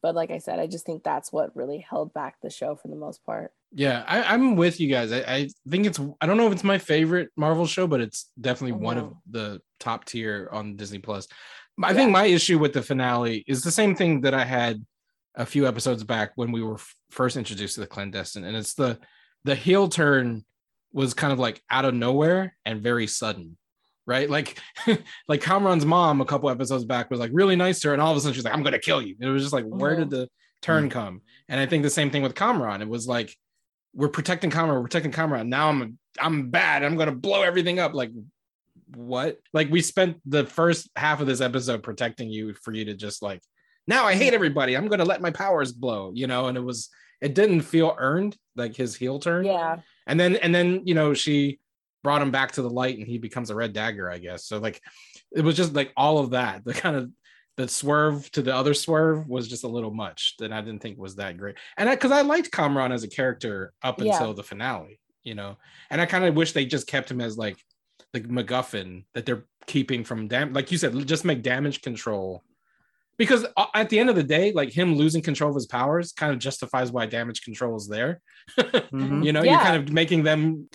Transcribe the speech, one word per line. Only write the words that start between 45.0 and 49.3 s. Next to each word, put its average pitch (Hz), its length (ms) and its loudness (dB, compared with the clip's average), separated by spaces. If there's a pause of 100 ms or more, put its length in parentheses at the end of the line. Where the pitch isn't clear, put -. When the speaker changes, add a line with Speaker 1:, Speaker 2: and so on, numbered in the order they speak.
Speaker 2:
let 185 180 2
my 175 80 0
powers 156 420 0
blow," 110 420 -6
you 127 120 -4
know? 127 200 0
And 127 100 -4
it 123 60 -4
was, 123 260 -8 (320)
it 143 140 -2
didn't 190 280 4
feel 160 360 2
earned, 175 380 0 (200)
like, 120 200 -4
his 123 200 -4
heel 131 220 -4
turn. 175 260 -2